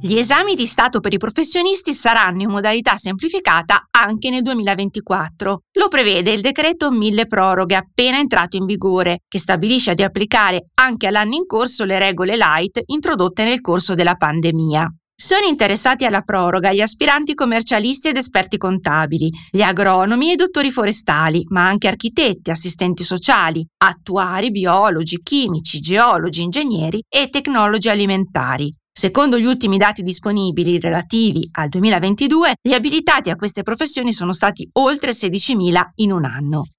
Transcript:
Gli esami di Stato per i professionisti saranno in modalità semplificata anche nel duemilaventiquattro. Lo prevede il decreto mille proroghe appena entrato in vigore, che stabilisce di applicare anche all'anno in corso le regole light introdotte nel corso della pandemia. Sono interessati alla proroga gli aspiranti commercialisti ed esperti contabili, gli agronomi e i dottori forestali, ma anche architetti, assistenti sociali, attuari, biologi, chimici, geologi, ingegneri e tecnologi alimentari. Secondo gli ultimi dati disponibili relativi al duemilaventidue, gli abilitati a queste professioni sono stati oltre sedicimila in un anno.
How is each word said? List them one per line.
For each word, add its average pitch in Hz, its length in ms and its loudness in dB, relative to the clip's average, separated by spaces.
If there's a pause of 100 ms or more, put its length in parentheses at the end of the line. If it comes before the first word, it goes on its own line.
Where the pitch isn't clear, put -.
(100)
Gli 220 80 2
esami 302 380 2
di 233 100 -2
Stato 233 320 2
per 185 140 -2
i 196 60 0
professionisti 330 760 -2
saranno 196 480 2
in 214 80 -2
modalità 214 460 0
semplificata 190 960 0
anche 220 360 2
nel 254 140 -2
duemilaventiquattro. 196 1160 -4 (180)
Lo 403 80 4
prevede 208 460 2
il 226 80 0
decreto 302 500 0
mille 220 360 0
proroghe 190 500 2
appena 247 420 0
entrato 196 380 0
in 190 80 -2
vigore, 185 640 0
che 196 100 -6
stabilisce 196 560 0
di 180 80 0
applicare 196 600 0 (100)
anche 254 320 2
all'anno 214 300 0
in 359 100 -4
corso 240 380 -2
le 190 160 0
regole 190 360 0
light 180 500 2
introdotte 220 580 -2
nel 247 160 0
corso 180 340 -2
della 175 220 0
pandemia. 160 760 0 (220)
Sono 392 320 0
interessati 254 580 0
alla 202 180 0
proroga 185 500 0
gli 202 80 0
aspiranti 285 540 0
commercialisti 240 720 -2
ed 254 80 0
esperti 214 400 -2
contabili, 160 720 -2 (180)
gli 196 140 0
agronomi 196 680 2
e - 20 4
i 349 40 2
dottori 294 360 0
forestali, 170 800 0
ma 185 180 2
anche 202 180 0
architetti, 220 640 -2
assistenti 175 540 -4
sociali, 175 600 0 (120)
attuari, 190 760 0
biologi, 180 720 2
chimici, 185 560 -2
geologi, 170 640 2
ingegneri 190 680 -2
e 269 200 0
tecnologi 220 600 0
alimentari. 175 840 -2 (180)
Secondo 240 460 2
gli 226 80 2
ultimi 226 320 0
dati 208 240 2
disponibili 180 760 -2
relativi 170 760 0
al 156 160 -4
duemilaventidue, 214 920 2
gli 254 140 0
abilitati 302 560 0
a 160 60 -4
queste 208 260 -6
professioni 226 500 -4
sono 180 200 -4
stati 202 400 -2
oltre 269 420 0
sedicimila 180 840 0
in 208 160 2
un 170 120 0
anno. 143 400 -4 (140)